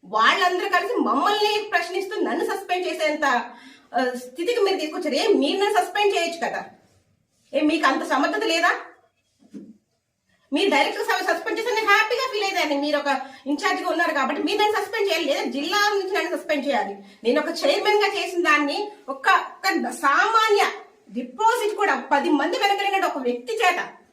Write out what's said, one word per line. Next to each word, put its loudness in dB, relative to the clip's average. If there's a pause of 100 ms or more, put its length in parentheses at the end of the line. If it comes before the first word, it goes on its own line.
వాళ్ళందరూ 2
కలిసి 0
మమ్మల్ని 0
ప్రశ్నిస్తూ -2
నన్ను -2
సస్పెండ్ -4
చేసేంత, -2 (720)
ఆ, 2 (100)
స్థితికి -2
మీరు 2
తీసుకొచ్చారు. -4
ఏ 2
మీరు 2
నన్ను 2
సస్పెండ్ 0
చేయొచ్చు -2
కదా? -8 (920)
ఏ 2
మీకు 2
అంత 2
సమర్థత 0
లేదా? 2 (1800)
మీరు 2
డైరెక్ట్ 0
గా 0
సస్పెండ్ -4
చేస్తే -2
నేను 0
హ్యాపీగా 2
ఫీల్ -2
అయ్యేదాన్ని. 0
మీరు 0
ఒక -2 (260)
ఇన్ఛార్జ్ 0
గా -2
ఉన్నారు 0
కాబట్టి -2
మీరు -2
నన్ను 0
సస్పెండ్ -4
చేయాలి, 0
లేదా 0
జిల్లా -2
నుంచి 0
నన్ను -2
సస్పెండ్ -2
చేయాలి. -2 (260)
నేను 2
ఒక -4
చైర్మన్ 2
గా 0
చేసిన -2
దాన్ని 2 (180)
ఒక్క, 0
ఒక్క 0
సామాన్య 2 (440)
డిపాజిట్ 0
కూడా 0
పది 2
మంది 2
వెనకలిగిన 2
ఒక -2
వ్యక్తి -4
చేత 2 (300)